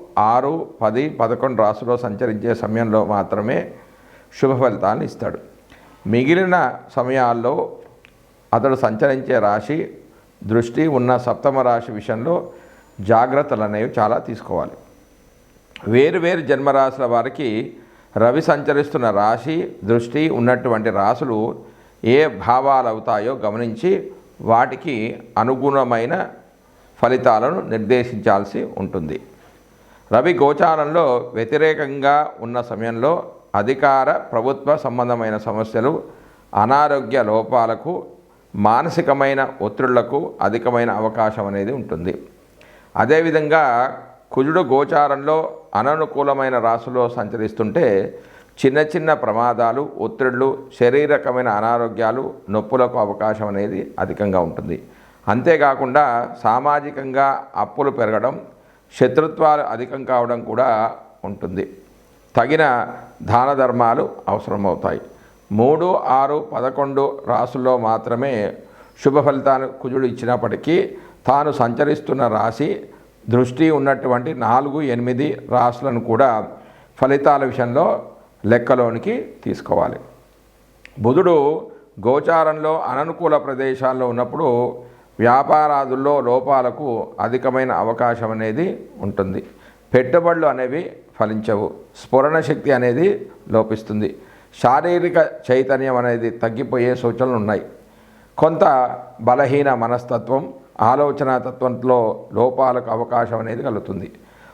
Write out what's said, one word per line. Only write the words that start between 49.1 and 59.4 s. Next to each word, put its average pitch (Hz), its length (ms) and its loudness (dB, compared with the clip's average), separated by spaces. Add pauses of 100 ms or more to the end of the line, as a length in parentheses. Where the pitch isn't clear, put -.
ప్రమాదాలు, 117 840 0
ఒత్తిళ్లు, 127 600 -2 (220)
శారీరకమైన 127 680 2
అనారోగ్యాలు, 113 840 0 (160)
నొప్పులకు 123 480 0
అవకాశం 107 480 -2
అనేది 98 520 -4
అధికంగా 92 420 0
ఉంటుంది. - 420 -4 (460)
అంతేకాకుండా 135 1120 2
సామాజికంగా 135 1040 0 (100)
అప్పులు 135 340 -2
పెరగడం, 113 500 -2 (600)
శత్రుత్వాలు 151 640 4